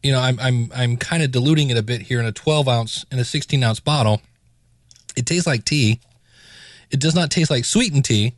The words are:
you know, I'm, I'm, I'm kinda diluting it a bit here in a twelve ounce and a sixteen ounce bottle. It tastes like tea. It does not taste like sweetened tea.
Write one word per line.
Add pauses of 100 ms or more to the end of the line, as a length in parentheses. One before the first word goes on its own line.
you
know,
I'm,
I'm,
I'm
kinda
diluting
it
a
bit
here
in
a
twelve
ounce
and
a
sixteen
ounce
bottle. (960)
It
tastes
like
tea. (880)
It
does
not
taste
like
sweetened
tea.